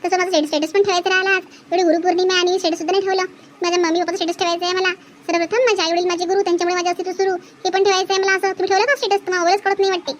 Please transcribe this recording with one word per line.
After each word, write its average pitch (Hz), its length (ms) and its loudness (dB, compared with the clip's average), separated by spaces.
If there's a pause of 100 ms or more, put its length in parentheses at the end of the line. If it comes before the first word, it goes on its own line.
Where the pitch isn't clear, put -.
तसं 359 140 0
माझं 359 120 -2
स्टेटस, 302 180 0
स्टेटस 302 240 -2
पण 403 100 2
ठेवायचं 370 280 0
राहिला 370 200 2
आज, 370 120 2 (300)
एवढी 370 100 2
गुरुपौर्णिमा 359 580 2
आणि 359 180 2
स्टेटस 339 200 -2
सुद्धा 339 140 -4
नाही 392 120 2
ठेवलं. 381 180 0 (400)
माझ्या 349 160 0
मम्मी 339 220 0
पप्पाचं 349 160 -4
स्टेटस 339 220 -4
ठेवायचं 339 260 -2
आहे 359 100 -2
मला 370 140 0 (380)
सर्वप्रथम, 339 360 0
माझे 415 200 2
आईवडील 339 220 0
माझे 359 200 -2
गुरु, 381 160 0
त्यांच्यामुळे 349 340 0
माझे 359 140 -2
अस्तित्व 359 240 -4
सुरू, 381 220 0
हे - 360 -6
पण 381 140 0
ठेवायचं 381 280 2
आहे 381 100 0
मला 381 100 2
असं. 381 100 0
तुम्ही 381 240 -2
ठेवलं 392 180 2
का 554 120 0
स्टेटस? 403 300 -2
तुम्हाला 359 240 0
ओळख 403 100 4
कळत 392 180 -2
नाही 392 120 2
वाटते. 349 300 -4